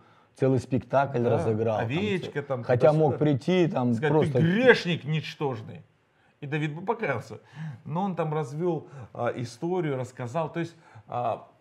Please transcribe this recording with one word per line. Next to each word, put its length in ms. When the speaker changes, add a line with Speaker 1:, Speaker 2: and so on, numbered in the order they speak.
Speaker 1:
целый 240
спектакль 640
Speaker 2:
Да, 80
Speaker 1:
разыграл, 480
там 80
Speaker 2:
овечка 560
Speaker 1:
ц-, 0
Speaker 2:
там, 200
Speaker 1:
хотя 280
Speaker 2:
туда-сюда. 180
Speaker 1:
мог 100
прийти, 500
там 260
Speaker 2:
Сказать: 180
Speaker 1:
просто 220
Speaker 2:
"Ты 60
грешник 640
ничтожный". 800
И 40
Давид 280
бы 100
покаялся. 560
Но 160
он 120
там 200
развел, 540
а, 220
историю, 600
рассказал. 560
То 80
есть, 160
а, 400